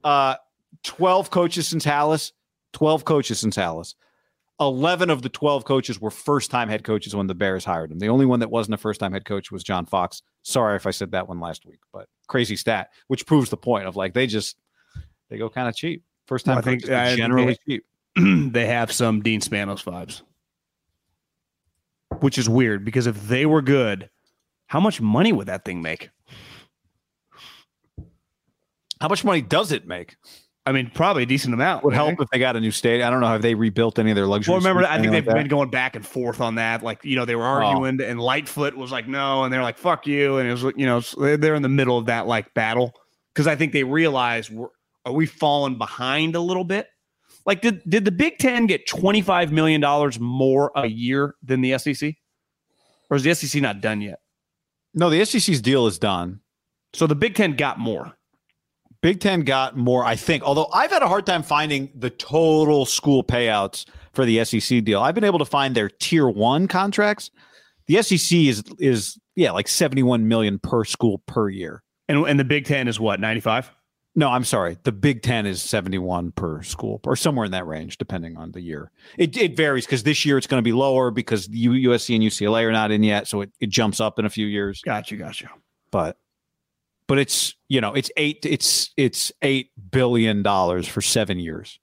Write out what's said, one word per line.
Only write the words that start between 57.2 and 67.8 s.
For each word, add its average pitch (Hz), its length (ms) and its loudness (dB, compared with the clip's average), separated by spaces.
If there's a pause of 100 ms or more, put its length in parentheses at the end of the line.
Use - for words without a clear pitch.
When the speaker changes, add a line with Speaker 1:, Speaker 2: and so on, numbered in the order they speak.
Speaker 2:
Ten 190 180 2
got 135 240 -4
more. 113 360 -6 (880)
Speaker 1:
Big 180 180 2
Ten 185 220 2
got 131 340 0
more, 123 280 2
I 117 120 2
think. 151 260 -2
Although 143 300 2
I've 262 180 2
had 339 120 2
a 247 40 2
hard 190 200 0
time 175 180 0
finding 147 500 -2
the 123 160 -6
total 156 760 4
school 135 360 2
payouts 110 640 0 (300)
for 135 100 2
the 113 160 4
S 117 140 0
E 113 40 2
C 120 220 2
deal. 104 200 2
I've 143 140 2
been 220 80 0
able 196 160 2
to 151 60 0
find 135 320 -2
their 104 140 0
tier 151 380 2
one 120 380 2
contracts. 208 640 0 (560)